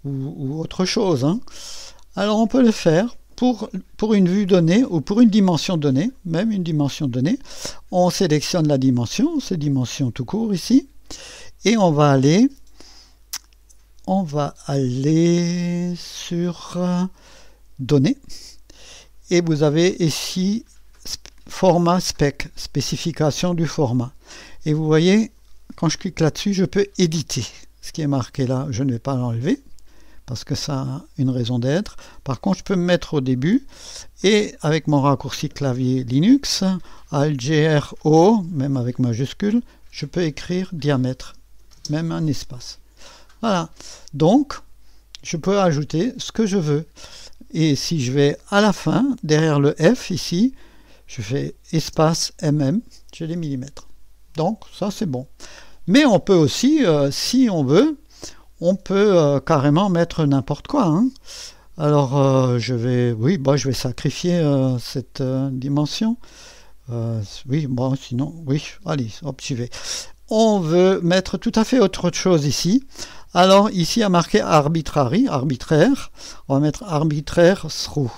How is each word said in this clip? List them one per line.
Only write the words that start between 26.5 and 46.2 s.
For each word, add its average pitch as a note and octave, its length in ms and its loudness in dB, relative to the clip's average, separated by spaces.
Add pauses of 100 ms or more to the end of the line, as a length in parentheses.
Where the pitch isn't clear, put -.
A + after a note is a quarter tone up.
je F#3 120 2
peux G3 220 -2 (100)
éditer. E3 480 -2 (360)
Ce - 100 -14
qui E3 100 -8
est D3+ 60 -2
marqué C3+ 400 -2
là, C3 220 -2
je B2 140 -4
ne C3+ 80 0
vais A#2 80 -4
pas C#3 160 -4
l'enlever, B2 460 -2 (640)
parce - 180 -10
que C#3+ 100 -6
ça C3+ 280 -6
a C3+ 200 -8 (160)
une C3 140 0
raison B2 260 -2
d'être. C#3 400 -2 (260)
Par C3 160 -6
contre, G3 200 0
je - 40 -18
peux G3 120 -2
me F3 80 0
mettre F3 320 0
au C#3+ 60 0
début, C3 440 0 (580)
et G#3 380 2
avec D#3 260 0
mon C#3+ 140 2
raccourci C#3 480 -2
clavier B2+ 540 -2
Linux, F3 600 2 (460)
Alt D3 300 0
G D3+ 380 2
R - 260 -4
O, F3 480 6
même C#3 260 -2
avec B2 220 -4
majuscule, C3+ 600 -2 (280)
je - 160 -12
peux E3 180 -6
écrire F3+ 500 -6
diamètre, C3 600 -2 (540)
même E3 220 -2
un E3 160 -4
espace. - 520 -6 (640)
Voilà. F#3 280 -2 (440)
Donc, F3+ 400 2 (720)
je - 140 -6
peux G3 240 0
ajouter D#3+ 560 0
ce - 140 -10